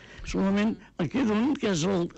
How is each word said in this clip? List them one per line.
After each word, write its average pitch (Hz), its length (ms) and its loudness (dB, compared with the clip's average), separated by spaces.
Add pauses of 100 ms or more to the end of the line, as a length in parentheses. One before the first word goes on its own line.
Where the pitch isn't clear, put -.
(300)
Solament 196 480 2 (220)
en 160 100 0
queda 220 240 0
un, 247 240 2
que 208 160 0
és 151 100 0
el, 180 220 2 (120)